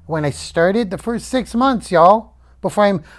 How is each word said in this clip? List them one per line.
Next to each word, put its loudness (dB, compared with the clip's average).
when -4
I 0
started -2
the -8
first -8
six -4
months, 0
y'all? 4
Before 0
I'm, 0